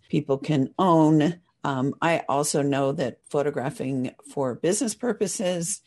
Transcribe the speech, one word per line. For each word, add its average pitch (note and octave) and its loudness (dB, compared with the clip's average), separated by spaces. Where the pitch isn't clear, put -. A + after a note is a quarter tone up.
people - 0
can C3+ 0
own. D#3+ 4
Um, C#3 -2
I E3 0
also C#3+ 0
know C#3 0
that C#3 -4
photographing C#3 -4
for C3 -4
business G#3 -2
purposes F#3 -4